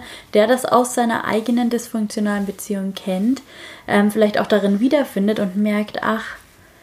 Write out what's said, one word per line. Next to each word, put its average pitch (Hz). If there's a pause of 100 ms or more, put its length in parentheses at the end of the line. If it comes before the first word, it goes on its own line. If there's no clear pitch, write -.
(340)
der 208
das 247
aus 254
seiner 233
eigenen 233
dysfunktionalen 214
Beziehung 196
kennt, 202 (460)
ähm, 202
vielleicht 214
auch 208
darin 202
wiederfindet 220
und 190
merkt, 208
„Ach, 220 (580)